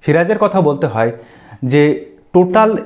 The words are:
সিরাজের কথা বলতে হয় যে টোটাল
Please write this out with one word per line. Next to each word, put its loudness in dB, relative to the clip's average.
সিরাজের 0
কথা 0
বলতে 0
হয় -2
যে 0
টোটাল 2